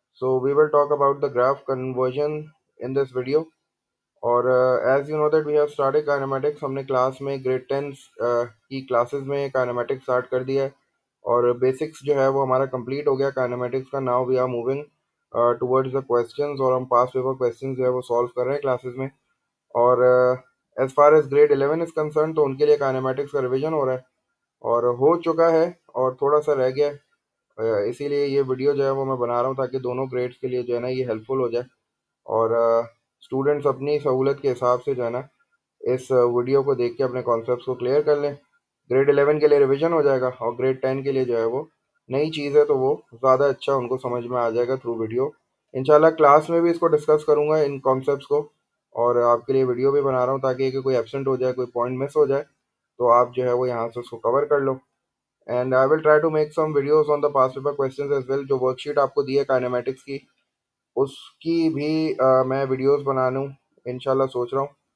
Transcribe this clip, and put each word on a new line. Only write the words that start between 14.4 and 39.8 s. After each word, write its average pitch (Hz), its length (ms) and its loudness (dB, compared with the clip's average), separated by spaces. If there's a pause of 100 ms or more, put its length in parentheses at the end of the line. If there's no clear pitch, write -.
moving, 127 320 -4 (520)
uh, 120 280 2
towards 131 340 0
the 131 160 -4
questions 135 500 -2
और 131 120 2
हम 131 180 -2
पास 123 240 2
paper 131 220 -2
questions 127 400 -4
जो 127 60 -2
है 127 60 2
वो 127 120 -2
सॉल्व 120 260 -2
कर 123 180 -4
रहे 135 80 -2
हैं 147 80 -6
classes 127 360 -4
में। 135 120 -6 (640)
और, 123 320 4
uh, 127 800 0
as 131 140 -6
far 147 140 10
as 147 200 4
grade 147 240 6
eleven 156 280 0
is 165 140 -14
concerned, 151 360 -2
तो 151 80 2
उनके 135 220 0
लिए 147 120 6
kinematics 135 540 -2
का 143 80 -2
रिवीजन 135 340 -2
हो 147 120 0
रहा 131 100 -2
है 131 100 -10 (580)
और 117 220 0 (100)
हो 143 280 4
चुका 165 260 2
है 165 160 4 (300)
और 127 260 -2
थोड़ा 147 180 4
सा 147 140 0
रह 127 160 2
गया 143 180 0
है। 147 60 -4
अ, - 960 -6
इसीलिए 143 360 -2
ये 139 160 0
video 131 320 0
जो 139 100 0
है 135 80 2
वो 135 140 -2
मैं 135 140 -4
बना 120 200 0
रहा 127 80 0
हूँ 135 100 -4
ताकि 131 220 -4
दोनों 127 320 -6
grades 123 260 -4
के 135 100 -8
लिए 127 160 -4
जो 120 100 -4
है 120 60 -2
ना 123 80 -6
ये 127 180 -4
हेल्पफुल 113 340 -4
हो 123 100 0
जाए। 120 160 -4 (600)
और, 113 260 0
uh, 117 400 2 (300)
students 143 460 -2
अपनी 139 320 -2
सहूलत 135 420 0
के 143 80 0
हिसाब 123 300 0
से 139 160 -4
जो 123 80 -4
है 117 60 -2
ना 127 180 -8 (540)
इस 127 300 -4
वीडियो 123 520 2
को 139 120 0
देख 120 220 -4
के 139 60 -2
अपने 123 180 -4
कॉन्सेप्ट्स 117 440 -2
को 127 100 -4
क्लियर 123 260 -2
कर 151 160 2
लें। 143 200 -4 (520)
Grade 135 200 2
eleven 143 300 4
के 147 80 4
लिए 147 120 6
revision 139 340 2